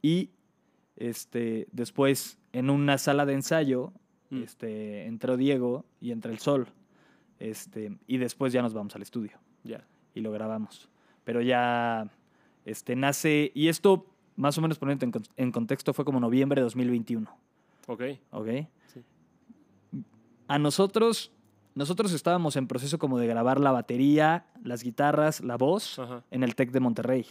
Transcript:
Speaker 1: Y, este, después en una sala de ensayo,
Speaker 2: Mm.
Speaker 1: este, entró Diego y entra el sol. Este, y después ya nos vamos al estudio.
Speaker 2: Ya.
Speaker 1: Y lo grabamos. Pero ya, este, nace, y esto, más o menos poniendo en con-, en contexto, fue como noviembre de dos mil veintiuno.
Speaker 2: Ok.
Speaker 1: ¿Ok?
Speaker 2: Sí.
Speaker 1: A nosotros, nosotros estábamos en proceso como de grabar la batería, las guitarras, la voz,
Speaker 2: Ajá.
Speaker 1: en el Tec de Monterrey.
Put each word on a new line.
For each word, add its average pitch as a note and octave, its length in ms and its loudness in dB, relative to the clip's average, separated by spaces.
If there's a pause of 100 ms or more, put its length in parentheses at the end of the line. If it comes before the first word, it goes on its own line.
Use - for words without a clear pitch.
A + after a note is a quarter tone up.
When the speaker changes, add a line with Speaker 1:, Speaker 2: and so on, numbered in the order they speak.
Speaker 1:
Y, E3+ 260 2 (680)
este, A#2 760 -6
después C3+ 640 0 (140)
en B2+ 160 0
una C#3+ 300 2
sala C#3+ 260 2
de C#3 80 0
ensayo, C#3 640 0 (340)
Speaker 2:
Mm. C3 140 -8
Speaker 1:
este, G#2+ 640 -10
entró B2 320 -2
Diego C3 480 0 (120)
y A#2+ 120 -8
entra A2+ 200 -8
el A2 100 -8
sol. C#3 280 0 (720)
Este, G#2+ 580 -10 (100)
y B2+ 120 -2
después B2+ 340 -2
ya B2 80 2
nos A#2 140 -2
vamos G#2 220 -8
al G2+ 60 -12
estudio. G#2+ 360 -10 (240)
Speaker 2:
Ya. - 240 -14 (280)
Speaker 1:
Y A#2 60 -10
lo A2 100 -6
grabamos. G#2+ 600 -8 (340)
Pero A#2+ 160 -2
ya, A#2+ 680 2 (560)
este, A#2+ 300 -6
nace, D3 580 2
y D3+ 140 4
esto, F#3+ 380 4 (300)
más C#3+ 220 0
o - 20 -2
menos D#3+ 180 0
poniendo C3+ 280 -2
en A#2 60 -2
con-, A2 100 -6 (160)
en B2+ 140 0
contexto, B2+ 420 -2
fue C#3+ 100 -2
como C3 160 0
noviembre C3+ 400 2
de B2+ 40 4
dos A#2 120 -2
mil B2 140 0
veintiuno. A2+ 440 -2 (520)
Speaker 2:
Ok. A#2 160 -8 (280)
Speaker 1:
¿Ok? A2 180 -8 (380)
Speaker 2:
Sí. - 140 -20 (1500)
Speaker 1:
A C#3+ 100 2
nosotros, G3 760 2 (420)
nosotros F3+ 380 -2
estábamos E3+ 440 0
en C3 100 0
proceso C#3 320 -4
como C3 200 0
de A#2+ 80 0
grabar A#2 320 2
la C#3 140 4
batería, C#3+ 720 4 (180)
las A#2+ 200 -6
guitarras, D3 580 0
la B2 160 -4
voz, D3+ 420 0
Speaker 2:
Ajá. B2 320 -12
Speaker 1:
en B2+ 120 -2
el A#2+ 120 0
Tec B2 180 0
de C3 80 2
Monterrey. A#2+ 500 0